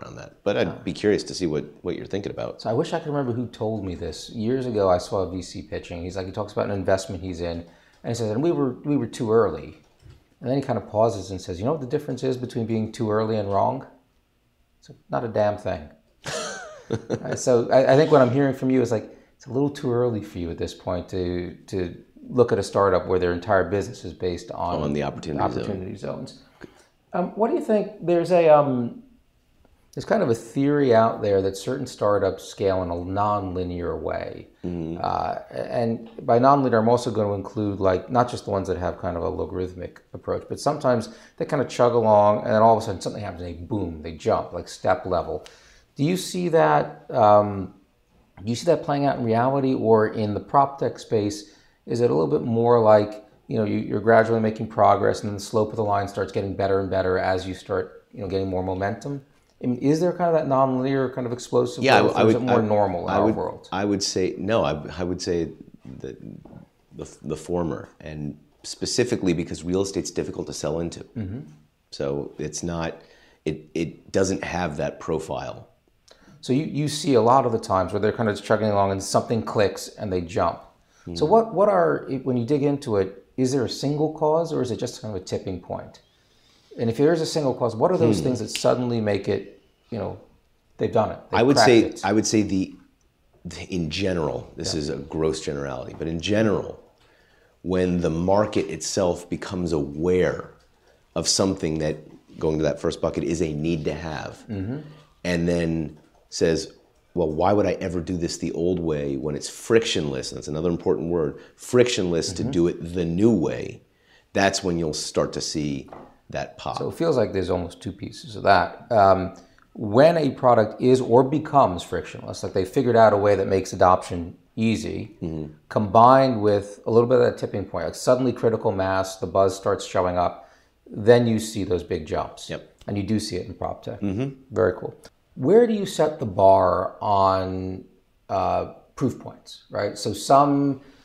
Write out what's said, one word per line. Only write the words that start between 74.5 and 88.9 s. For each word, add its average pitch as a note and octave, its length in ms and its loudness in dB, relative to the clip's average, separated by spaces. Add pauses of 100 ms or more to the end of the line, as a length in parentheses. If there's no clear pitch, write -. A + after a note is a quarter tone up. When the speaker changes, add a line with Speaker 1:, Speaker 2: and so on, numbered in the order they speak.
Speaker 1:
that - 240 -6
profile. C2+ 640 -6 (760)
Speaker 2:
So - 120 -2
you, C#3+ 100 2
you D3 240 -4
see - 280 0
a A2+ 60 6
lot B2 240 6
of A#2+ 60 0
the A2 80 -2
times F#2 320 -2
where G#2 80 -4
they're G#2 140 0
kind A2+ 160 -2
of G2+ 120 -4
chugging A2 280 0
along G2 240 2
and F#2+ 100 -4
something A2+ 400 -2
clicks - 460 -2
and G#2 240 -10
they F2+ 80 -2
jump. F2 400 -2 (540)
So E3+ 100 0
Speaker 1:
Mm-hmm. D#3+ 60 0
Speaker 2:
what, A3 220 4
what F#3+ 140 4
are, E3 380 2 (180)
when B2 140 0
you A#2+ 80 0
dig C#3 180 0
into C#3 320 0
it, F#2+ 300 -2 (100)
is B2+ 160 2
there C3+ 140 0
a G2+ 40 -4
single D3 440 -2
cause D#3 400 0
or C3+ 80 -2
is B2+ 100 -2
it G2+ 60 -4
just - 240 -8
kind A2 120 -10
of F#2 80 -6
a - 40 -18
tipping F#2+ 340 -6
point? - 420 -12 (800)
And A#2 100 0
if A2 60 -2
there D3 160 4
is E3+ 80 2
a D#3+ 60 -2
single D3 280 0
cause, A#2 220 -2
what C#3+ 160 2
are F#3 60 2
those A2 220 4
Speaker 1:
Hmm. D3 40 -4
Speaker 2:
things B2+ 160 0
that G#2+ 120 -8
suddenly B2 500 0